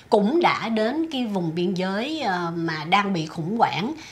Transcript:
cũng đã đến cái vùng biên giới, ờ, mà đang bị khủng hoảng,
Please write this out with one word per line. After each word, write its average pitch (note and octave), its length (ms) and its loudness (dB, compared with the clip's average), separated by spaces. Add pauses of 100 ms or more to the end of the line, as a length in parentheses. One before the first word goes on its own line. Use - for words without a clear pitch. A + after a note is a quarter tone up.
cũng A3+ 320 4
đã G#3 280 2
đến A#3 420 0
cái B3+ 140 -2
vùng F3+ 300 -2
biên F3+ 180 0
giới, G#3 480 -2
ờ, F3+ 340 -2
mà D#3+ 340 -2
đang G3 240 4
bị D#3+ 120 0
khủng E3+ 320 -4
hoảng, F#3 360 2 (180)